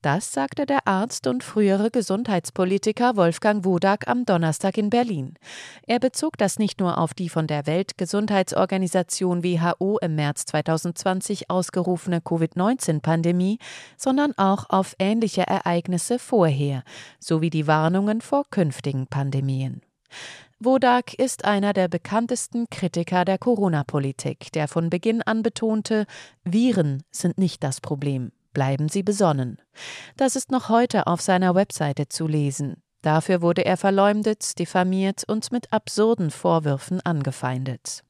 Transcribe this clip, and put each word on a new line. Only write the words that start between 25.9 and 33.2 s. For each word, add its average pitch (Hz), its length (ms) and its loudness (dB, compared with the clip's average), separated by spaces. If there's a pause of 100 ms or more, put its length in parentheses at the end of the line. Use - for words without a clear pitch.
„Viren 180 680 2
sind - 300 -2
nicht 185 240 0
das 135 180 -4
Problem. 139 500 -4 (220)
Bleiben 139 340 0
Sie 196 160 -2
besonnen.“ 160 540 2 (580)
Das 269 220 2
ist - 120 -6
noch 254 200 0
heute 233 380 4
auf 170 120 0
seiner 180 360 4
Webseite 151 520 0
zu - 180 -6
lesen. 147 560 -2 (200)
Dafür 160 400 2